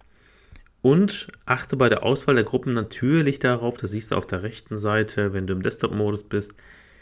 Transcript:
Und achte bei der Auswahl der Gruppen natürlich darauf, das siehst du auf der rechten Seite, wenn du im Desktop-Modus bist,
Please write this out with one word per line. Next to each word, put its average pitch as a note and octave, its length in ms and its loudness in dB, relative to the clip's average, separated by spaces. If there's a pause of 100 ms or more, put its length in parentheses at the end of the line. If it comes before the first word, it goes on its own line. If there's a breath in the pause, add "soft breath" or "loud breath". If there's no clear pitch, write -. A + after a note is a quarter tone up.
(800 soft breath)
Und F3 460 4 (180)
achte - 300 -2
bei B2+ 120 6
der - 140 2
Auswahl C3 320 2
der A#2 100 4
Gruppen B2+ 300 -2
natürlich C3+ 640 0
darauf, A#2+ 400 0
das F#2+ 140 -6
siehst G#2+ 180 -6
du G2 60 -2
auf G2 100 -4
der F2+ 160 -4
rechten A2 340 -10
Seite, G#2+ 560 0
wenn F#2+ 140 -4
du F#2+ 80 -2
im F#2 80 -4
Desktop-Modus G#2 640 -2
bist, - 300 -4 (480 soft breath)